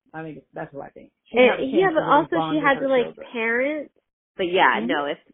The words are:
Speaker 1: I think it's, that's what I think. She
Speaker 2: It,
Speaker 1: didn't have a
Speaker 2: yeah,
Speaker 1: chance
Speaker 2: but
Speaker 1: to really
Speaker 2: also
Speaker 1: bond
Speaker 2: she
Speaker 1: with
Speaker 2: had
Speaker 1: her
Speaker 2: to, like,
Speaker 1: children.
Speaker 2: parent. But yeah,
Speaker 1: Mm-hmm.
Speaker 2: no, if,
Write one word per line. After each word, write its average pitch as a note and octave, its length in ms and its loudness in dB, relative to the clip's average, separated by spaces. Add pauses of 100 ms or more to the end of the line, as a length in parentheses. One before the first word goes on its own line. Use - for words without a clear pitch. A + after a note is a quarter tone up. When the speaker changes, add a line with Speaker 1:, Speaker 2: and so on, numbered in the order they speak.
(140)
Speaker 1:
I D#3+ 80 -12
think D#3+ 160 -14
it's, - 160 -20
that's - 180 -12
what C#3+ 140 -14
I C#3+ 40 -20
think. - 200 -20 (140)
She - 140 -8
Speaker 2:
It, - 20 4
Speaker 1:
didn't B3+ 100 6
have - 80 -4
a - 60 -4
Speaker 2:
yeah, C#4 160 0
Speaker 1:
chance F#4 140 2
Speaker 2:
but D#4 60 2
Speaker 1:
to - 60 -4
really C4 80 4
Speaker 2:
also D#4+ 220 2
Speaker 1:
bond D#4+ 160 -2
Speaker 2:
she D4+ 40 0
Speaker 1:
with D4+ 80 -2
Speaker 2:
had C#4 120 4
Speaker 1:
her B3 60 -6
Speaker 2:
to, C4+ 60 -2
like, C4 180 2
Speaker 1:
children. - 260 -16
Speaker 2:
parent. B3+ 600 -4 (440)
But F#3+ 120 -4
yeah, D#3+ 300 4
Speaker 1:
Mm-hmm. A2+ 80 -4
Speaker 2:
no, D3 200 -2
if, D#3 120 -6 (160)